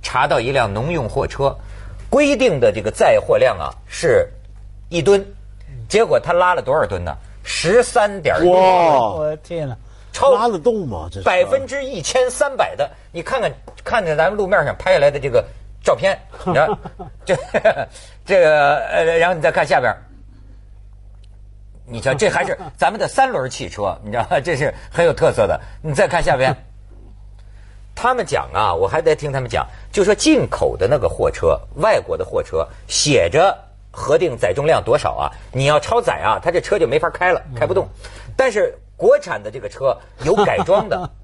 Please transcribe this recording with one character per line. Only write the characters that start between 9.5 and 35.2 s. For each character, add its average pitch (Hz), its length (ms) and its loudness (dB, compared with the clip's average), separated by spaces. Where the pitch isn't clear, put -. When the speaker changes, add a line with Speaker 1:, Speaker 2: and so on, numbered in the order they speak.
Speaker 3:
啊。 117 80 -10
Speaker 1:
超 269 200 4
Speaker 2:
拉 226 140 2
得 214 100 -2
动 196 300 0
吗？ 87 240 -8
这 - 80 -10
是。 95 40 -12
Speaker 1:
百 190 220 2
分 269 220 -2
之 277 180 -8
一 247 160 -8
千 254 300 0
三 277 260 -2
百 175 180 -2
的， 135 140 -2
你 170 100 -10
看 254 180 -4
看， 170 140 -4
看 226 200 -2
看 156 140 -2
咱 160 120 2
们 208 60 -6
路 202 120 -2
面 180 180 2
上 113 100 -4
拍 - 180 0
下 175 60 4
来 143 120 4
的 139 80 -6
这 135 100 -4
个 117 160 2
照 175 100 2
片， 175 240 0
Speaker 3:
<laughs> - 80 -18
Speaker 1:
然 147 100 4
后， 262 100 -2
这， 185 140 0
这 190 140 4
个， 151 380 6
呃， 165 260 0
然 165 260 4
后 185 60 0
你 160 80 -8
再 160 80 4
看 160 160 0
下 156 120 4
边 123 120 2
儿， - 100 -6
你 117 160 -12
瞧， 135 140 0
这 196 140 2
还 170 140 0
是 185 140 -4
咱 175 140 2
们 208 100 -8
的 - 80 -2
三 269 220 2
轮 147 180 -4
汽 107 220 -10
车， 98 340 -4
你 104 60 -12
知 107 80 -4
道 117 60 0
吗？ 170 160 0
这 147 180 -4
是 139 160 -2
很 170 160 0
有 156 80 4
特 - 180 2
色 110 140 2
的。 85 160 0
你 156 100 -4
再 180 140 2
看 165 160 0
下 156 120 2
边， 131 200 0
他 254 220 0
们 233 100 -2
讲 65 260 -4
啊， 95 220 0
我 87 140 0
还 123 160 -2
在 160 120 4
听 147 160 -8
他 135 80 -4
们 127 80 -6
讲， 80 200 -4
就 202 120 2
说 196 120 4
进 269 340 2
口 65 260 0
的 92 120 0
那 143 100 2
个 101 100 0
货 80 220 0
车， 76 300 0
外 180 240 2
国 82 180 -6
的 - 80 -4
货 - 160 -4
车， 80 260 -4
写 113 420 2
着 170 260 2
核 - 260 0
定 165 180 0
载 110 160 -2
重 139 140 -2
量 143 180 2
多 104 140 2
少 67 160 -2
啊， 69 180 -4